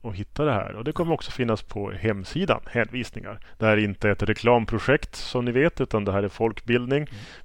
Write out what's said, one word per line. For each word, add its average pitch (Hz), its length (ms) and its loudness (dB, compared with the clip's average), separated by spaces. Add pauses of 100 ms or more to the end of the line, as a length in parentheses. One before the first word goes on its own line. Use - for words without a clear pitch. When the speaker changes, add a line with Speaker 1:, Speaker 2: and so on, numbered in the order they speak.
Speaker 1:
och 110 140 -8
hitta 104 300 -4
det 147 80 2
här. 98 220 -2
Och 107 100 -10
det 151 80 -2
kommer 165 220 0
också - 160 -4
finnas 113 320 0
på 101 280 -6
hemsidan, 104 760 0
hänvisningar. 110 800 -6 (120)
Det 110 80 2
här 110 60 8
är 107 120 4
inte 104 260 2
ett 101 120 0
reklamprojekt 117 960 4
som - 280 -2
ni 120 80 0
vet, 139 280 2
utan 110 240 0
det 98 80 2
här 101 100 2
är 101 60 0
folkbildning. 120 760 0
Speaker 2:
Mm. 143 120 -10 (300)